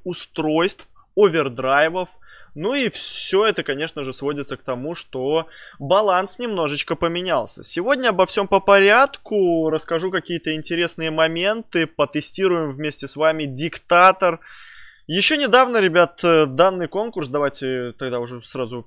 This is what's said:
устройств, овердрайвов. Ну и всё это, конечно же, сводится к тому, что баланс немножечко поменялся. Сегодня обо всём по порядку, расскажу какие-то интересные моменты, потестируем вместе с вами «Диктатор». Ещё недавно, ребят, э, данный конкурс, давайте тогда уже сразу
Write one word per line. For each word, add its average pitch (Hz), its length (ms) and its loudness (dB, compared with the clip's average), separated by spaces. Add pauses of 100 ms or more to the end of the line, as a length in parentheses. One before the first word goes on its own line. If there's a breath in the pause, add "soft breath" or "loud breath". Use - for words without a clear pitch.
устройств, 160 800 -4 (300 soft breath)
овердрайвов. 151 920 2 (480 soft breath)
Ну 185 180 -4
и 262 140 0
всё - 580 -2
это, 175 180 0
конечно 147 400 -6
же, 131 80 -6
сводится 139 440 -6
к - 60 -20
тому, 135 320 -8
что 147 540 -4 (320 loud breath)
баланс 185 580 2
немножечко 170 560 -4
поменялся. 170 720 -4
Сегодня 247 460 -2
обо 185 160 2
всём 202 200 -2
по 190 140 4
порядку, 196 1120 4
расскажу 165 420 -2
какие-то 170 420 -4
интересные 165 560 -4
моменты, 165 800 0
потестируем 160 840 -2
вместе 143 380 -8
с - 80 -14
вами 156 300 0
«Диктатор». 170 920 2 (680 loud breath)
Ещё 196 260 0
недавно, 247 460 4
ребят, 175 420 2
э, 160 240 4
данный 175 400 2
конкурс, 196 400 -6
давайте 131 720 -4
тогда 123 220 -6
уже 120 240 -10
сразу 120 420 -8